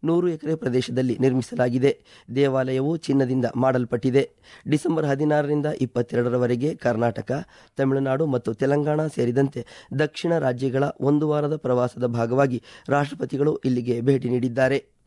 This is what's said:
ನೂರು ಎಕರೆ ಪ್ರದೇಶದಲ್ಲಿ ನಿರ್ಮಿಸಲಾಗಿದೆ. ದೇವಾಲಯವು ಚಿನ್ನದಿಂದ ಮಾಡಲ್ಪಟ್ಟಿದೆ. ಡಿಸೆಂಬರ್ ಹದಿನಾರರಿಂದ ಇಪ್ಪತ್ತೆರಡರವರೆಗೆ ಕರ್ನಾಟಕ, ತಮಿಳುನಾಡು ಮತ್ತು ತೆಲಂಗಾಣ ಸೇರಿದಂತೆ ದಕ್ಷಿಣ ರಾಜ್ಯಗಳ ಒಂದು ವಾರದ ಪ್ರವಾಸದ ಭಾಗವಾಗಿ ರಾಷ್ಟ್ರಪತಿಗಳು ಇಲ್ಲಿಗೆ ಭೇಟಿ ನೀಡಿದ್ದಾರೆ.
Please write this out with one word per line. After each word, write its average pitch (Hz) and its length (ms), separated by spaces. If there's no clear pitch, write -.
ನೂರು 170 240
ಎಕರೆ 160 260
ಪ್ರದೇಶದಲ್ಲಿ 127 640
ನಿರ್ಮಿಸಲಾಗಿದೆ. 127 840
ದೇವಾಲಯವು 131 640
ಚಿನ್ನದಿಂದ 131 480
ಮಾಡಲ್ಪಟ್ಟಿದೆ. 127 760
ಡಿಸೆಂಬರ್ 156 380
ಹದಿನಾರರಿಂದ 147 600
ಇಪ್ಪತ್ತೆರಡರವರೆಗೆ 123 1080
ಕರ್ನಾಟಕ, 117 580
ತಮಿಳುನಾಡು 135 500
ಮತ್ತು 123 280
ತೆಲಂಗಾಣ 147 520
ಸೇರಿದಂತೆ 127 600
ದಕ್ಷಿಣ 165 400
ರಾಜ್ಯಗಳ 131 460
ಒಂದು 147 280
ವಾರದ 151 280
ಪ್ರವಾಸದ 123 500
ಭಾಗವಾಗಿ 120 560
ರಾಷ್ಟ್ರಪತಿಗಳು 143 760
ಇಲ್ಲಿಗೆ 120 360
ಭೇಟಿ 127 280
ನೀಡಿದ್ದಾರೆ. 127 680